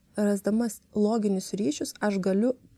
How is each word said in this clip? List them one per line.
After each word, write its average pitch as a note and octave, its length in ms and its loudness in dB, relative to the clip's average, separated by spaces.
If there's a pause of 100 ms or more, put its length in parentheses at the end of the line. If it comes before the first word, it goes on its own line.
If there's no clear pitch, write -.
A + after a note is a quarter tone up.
(180)
rasdamas G#3 640 0 (120)
loginius G#3 600 0
ryšius, B3+ 420 -4
aš G3+ 220 -2
galiu G3 380 2 (220)